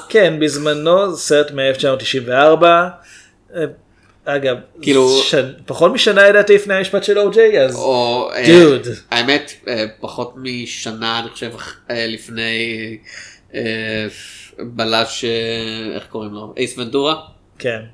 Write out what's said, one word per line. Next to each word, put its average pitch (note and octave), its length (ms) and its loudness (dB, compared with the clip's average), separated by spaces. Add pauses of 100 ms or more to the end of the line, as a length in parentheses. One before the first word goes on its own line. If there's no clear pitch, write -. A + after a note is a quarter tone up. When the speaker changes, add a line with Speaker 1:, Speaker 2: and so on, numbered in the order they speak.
Speaker 1:
כן, F3 320 4
בזמנו, D3+ 760 0
סרט D3 340 0
מאלף C3+ 260 -2
תשע C#3 120 -2
מאות C3 120 -2
תשעים B2+ 260 -4
וארבע, D#3+ 640 4 (680)
אה, E3 80 -6 (600)
אגב, C#3 320 -2 (260)
Speaker 2:
כאילו C3+ 400 2
Speaker 1:
שנ-, - 140 -2 (300)
פחות E3 260 2
משנה G3+ 360 4
לדעתי G#3 260 6
לפני G3+ 200 2
המשפט F#3+ 300 -2
של G3+ 140 2
או G3+ 120 2
ג'יי, G#3+ 340 4
אז B2+ 120 -2
Speaker 2:
או, B2 580 -2
אה, B2 120 -4
Speaker 1:
דוד. D3+ 400 8 (240)
Speaker 2:
האמת, C3 420 -2 (160)
אה, A2 160 -4 (160)
פחות A#2 360 -10
משנה, A#2+ 840 -8
אני A#2 120 -8
חושב, A#2 260 -12
אח-, - 200 -16 (140)
אה, A#2 180 -6
לפני, A2+ 880 -8 (580)
אה, B2 60 -8 (960)
בלש, A2+ 640 -4
אה, A#2 60 -4 (640)
איך G#2 120 -12
קוראים G#2+ 280 -12
לו? G#2+ 220 -16
אייס B2 220 -6
ונטורה? C#3 360 -2 (440)
Speaker 1:
כן. A2+ 200 -6 (160)